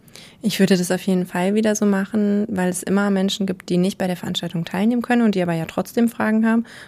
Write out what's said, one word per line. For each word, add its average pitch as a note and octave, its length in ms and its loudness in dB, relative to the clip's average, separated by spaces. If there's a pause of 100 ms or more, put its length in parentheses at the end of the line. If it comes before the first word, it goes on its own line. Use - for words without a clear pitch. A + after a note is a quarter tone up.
(440)
Ich G#3 160 -2
würde F#3+ 180 4
das F3+ 140 -2
auf F3+ 100 -2
jeden F#3 240 0
Fall F#3 300 -2
wieder A3 200 2
so G#3 120 0
machen, G3+ 600 0
weil F#3 220 -2
es F3+ 140 -4
immer G3+ 260 2
Menschen G3 380 0
gibt, F#3 220 -6
die F3+ 80 0
nicht F#3 200 2
bei G3 80 -2
der F3+ 120 -2
Veranstaltung F3 480 -6
teilnehmen A3+ 360 0
können A#3+ 220 2
und G#3+ 100 4
die F#3+ 80 0
aber F3 120 0
ja E3 120 -2
trotzdem A#3 440 0
Fragen A3 360 0
haben. A3+ 200 2 (220)